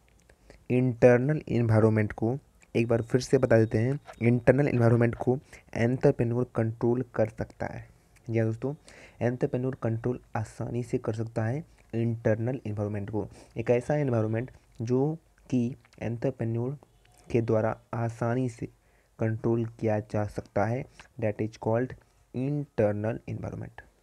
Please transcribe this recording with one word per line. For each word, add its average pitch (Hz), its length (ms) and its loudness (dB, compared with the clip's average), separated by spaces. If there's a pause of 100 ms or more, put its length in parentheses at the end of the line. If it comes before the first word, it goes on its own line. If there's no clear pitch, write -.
(720)
इंटरनल 123 800 4
environment 110 640 2
को 117 240 -2 (380)
एक 117 140 2
बार 117 140 2
फिर 127 180 0
से 131 180 2
बता 120 200 4
देते 110 200 2
हैं, 131 200 0 (240)
इंटरनल 127 460 4
environment 117 460 4
को 127 240 0 (360)
entrepreneur 123 800 0
control 117 500 0 (100)
कर 110 140 2
सकता - 460 -8
है। 113 140 -14 (420)
जी 113 80 0
हाँ 113 80 2
दोस्तों, 117 280 -4 (460)
entrepreneur 127 640 -2
control 117 380 -4 (160)
आसानी 120 460 -6
से 123 160 -4
कर 117 160 -4
सकता 113 300 -4
है 135 200 -4 (300)
इंटरनल 117 720 -2
environment 104 440 -6
को। 104 180 -4 (280)
एक 117 140 -2
ऐसा 127 240 0
environment 117 560 0 (300)
जो 131 340 0 (360)
कि 127 80 0 (440)
entrepreneur 117 760 -4 (500)
के 120 140 2
द्वारा 110 360 0 (180)
आसानी 117 540 -2
से - 180 -10 (520)
control 117 460 0 (160)
किया 107 200 0
जा 107 260 -4
सकता - 380 -4
है, 120 200 -4 (360)
that 107 200 -2
is 110 180 -6
called 120 340 0 (420)
internal 123 840 -2 (120)
environment। 110 520 -10 (200)